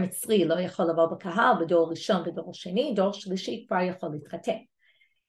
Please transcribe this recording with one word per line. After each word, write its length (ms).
מצרי 440
לא 140
יכול 260
לבוא 200
בקהל 540
בדור 300
ראשון, 340
בדור 300
שני, 420
דור 180
שלישי 540
כבר 140
יכול 280
להתחתן. 480